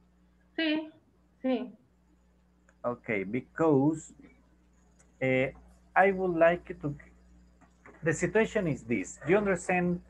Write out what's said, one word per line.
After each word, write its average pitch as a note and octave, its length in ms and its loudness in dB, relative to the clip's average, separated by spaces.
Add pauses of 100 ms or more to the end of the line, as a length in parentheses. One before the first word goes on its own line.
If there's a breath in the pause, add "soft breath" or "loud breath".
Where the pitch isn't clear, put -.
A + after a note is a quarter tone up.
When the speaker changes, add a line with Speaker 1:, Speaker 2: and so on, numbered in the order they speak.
(560)
Speaker 1:
Sí, D#4+ 340 -2 (520)
sí. B3+ 300 -2 (1080)
Speaker 2:
Okay, A#2 420 -4
because, C#3+ 880 0 (1080)
eh, C3 320 0 (420)
I F#3+ 180 4
would F#3 240 -2
like E3+ 320 4
you F3+ 120 -12
to... C#3+ 140 -6 (1080)
The D#3+ 100 0
situation G#3 540 0
is B2+ 180 -4
this. A2 440 -4
You F#3 100 4
understand F3+ 720 -2